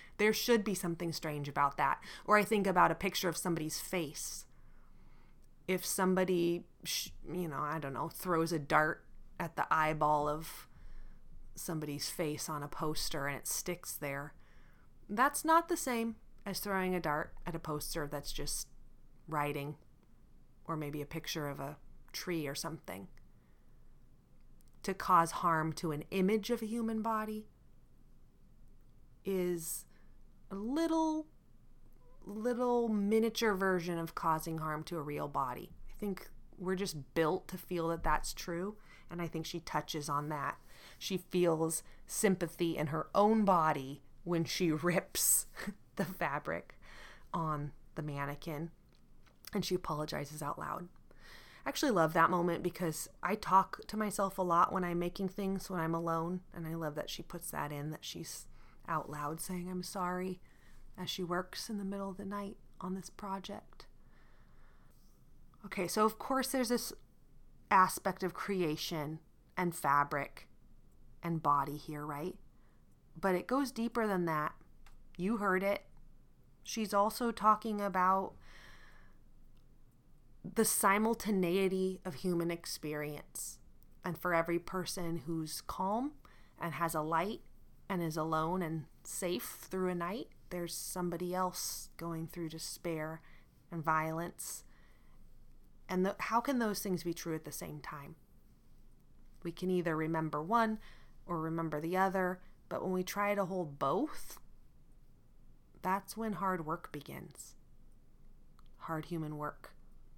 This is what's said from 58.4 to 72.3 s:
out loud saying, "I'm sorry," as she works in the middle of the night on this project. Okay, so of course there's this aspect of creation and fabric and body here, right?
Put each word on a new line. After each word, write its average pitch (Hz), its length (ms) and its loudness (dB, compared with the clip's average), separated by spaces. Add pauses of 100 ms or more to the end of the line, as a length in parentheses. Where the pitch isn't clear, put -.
out 160 220 -2
loud 147 320 -4
saying, 180 280 -4
"I'm 180 140 -4
sorry," 180 560 -2 (580)
as 180 120 -6
she 185 140 -4
works 180 460 -4
in 214 80 -4
the 196 80 -4
middle 196 240 -4
of 190 80 -10
the 202 80 -8
night 202 320 -6 (220)
on 185 160 -4
this 190 140 -8
project. - 760 -6 (1800)
Okay, 190 220 -2
so 214 180 4
of 214 120 2
course 262 300 0
there's 247 220 2
this 240 240 0 (760)
aspect 185 540 6
of 175 100 0
creation 160 840 -2 (380)
and 175 180 0
fabric 143 720 2 (720)
and 170 220 -2
body 143 320 4
here, 147 300 -8
right? 151 320 -6 (840)